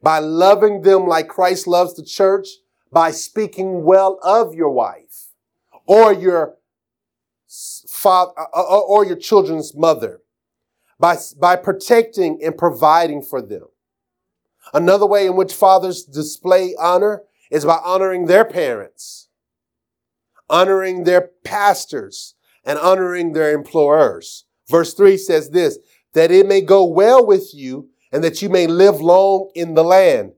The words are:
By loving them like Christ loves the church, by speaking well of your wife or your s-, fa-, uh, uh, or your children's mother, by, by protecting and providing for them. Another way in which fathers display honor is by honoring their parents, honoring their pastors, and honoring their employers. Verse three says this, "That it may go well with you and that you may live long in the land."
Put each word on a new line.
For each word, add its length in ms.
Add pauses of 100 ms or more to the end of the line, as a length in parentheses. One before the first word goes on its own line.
By 160
loving 640
them 240
like 200
Christ 380
loves 300
the 100
church, 420 (440)
by 180
speaking 760
well 380
of 320
your 160
wife 560 (600)
or 280
your 420 (920)
s-, 420
fa-, 380 (100)
uh, 160
uh, 280
or 220
your 120
children's 600
mother, 460 (760)
by, 180 (220)
by 160
protecting 880
and 120
providing 680
for 180
them. 240 (1040)
Another 360
way 180
in 100
which 160
fathers 520
display 760
honor 440 (260)
is 160
by 180
honoring 440
their 180
parents, 840 (1160)
honoring 580
their 260 (120)
pastors, 920 (280)
and 140
honoring 560
their 180
employers. 960 (220)
Verse 260
three 240
says 320
this, 300 (340)
"That 160
it 160
may 160
go 240
well 400
with 260
you 380 (220)
and 120
that 200
you 60
may 180
live 340
long 540
in 180
the 100
land." 540